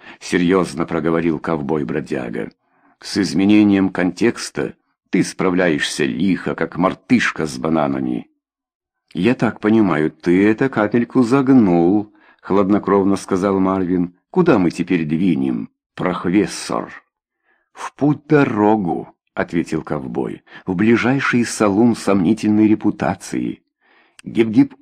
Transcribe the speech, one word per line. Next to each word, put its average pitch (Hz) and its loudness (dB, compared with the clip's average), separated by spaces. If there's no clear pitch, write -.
серьезно 87 0
проговорил 82 -2
ковбой-бродяга. 69 -6
«С - -8
изменением 98 4
контекста 92 -4
ты 175 0
справляешься 87 -2
лихо, 76 -2
как - -6
мартышка 92 -2
с 73 -10
бананами». 65 -2
«Я 110 2
так - -2
понимаю, 95 2
ты 95 2
это 110 0
капельку 120 0
загнул», 107 2
хладнокровно 98 2
сказал 95 -2
Марвин. 92 -2
«Куда 165 2
мы 87 2
теперь 85 -2
двинем, 71 -2
прохвессор?» 90 -4
«В - -16
путь 143 -2
дорогу», 107 0
ответил 85 -4
ковбой, 64 -8
«в 92 -2
ближайший 117 2
салун 107 2
сомнительной 104 2
репутации». 92 -4
«Гип-гип, 113 2